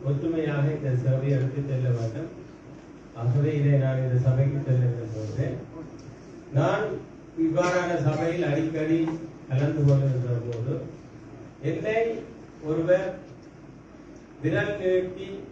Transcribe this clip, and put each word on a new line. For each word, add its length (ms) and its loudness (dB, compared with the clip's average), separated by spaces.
ஒற்றுமையாக 680 0
இந்த 260 -2
சேவையை 360 2
எடுத்துச் 340 0
செல்ல 220 0
வேண்டும். 400 -2
ஆகவே 380 2
இதை 260 4
நான் 240 2
இந்த 160 2
சபைக்கு 400 4
சொல்ல 260 2
விரும்புகிறேன். 720 -2
நான் 320 2
இவ்வாறான 540 2
சபையில் 420 2
அடிக்கடி 560 2
கலந்து 380 2
கொள்கின்ற 580 4
போது 320 -4
என்னை 340 0
ஒருவர் 440 2
விரல் 380 0
நீட்டி 500 0